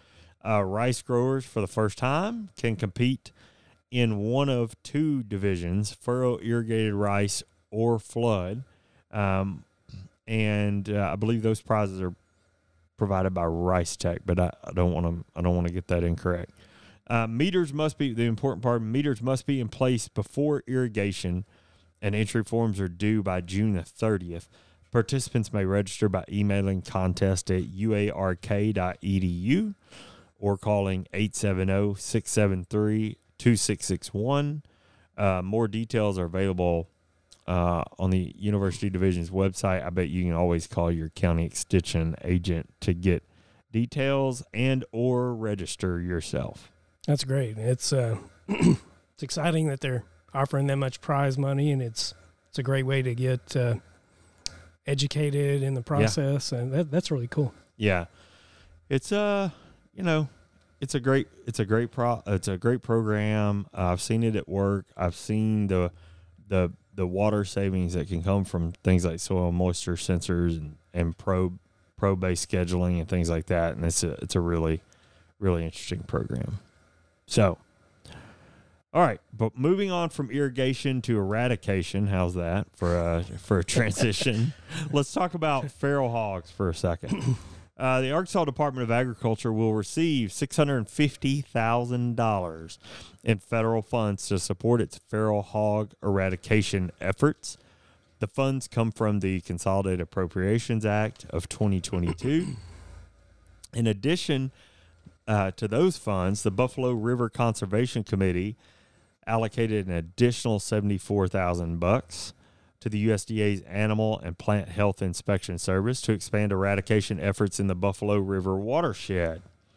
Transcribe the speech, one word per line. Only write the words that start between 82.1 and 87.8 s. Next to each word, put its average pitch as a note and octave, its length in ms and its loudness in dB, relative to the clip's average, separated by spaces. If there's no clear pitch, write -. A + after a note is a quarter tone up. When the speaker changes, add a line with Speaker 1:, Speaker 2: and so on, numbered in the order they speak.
Speaker 1:
that F2 400 -2
for F2 200 0
a, E2+ 280 2
for G2 220 2
a E2+ 40 0
transition? A2+ 880 2
Speaker 2:
<laughs> D#3 200 -6
Speaker 1:
Let's C#3+ 220 0
talk F3+ 180 0
about D3 380 0
feral C#3 400 0
hogs G#2 400 -4
for F#2+ 180 0
a D#2+ 60 2
second. G#2 640 -2
<clears throat> - 60 -18
Uh, C3 240 2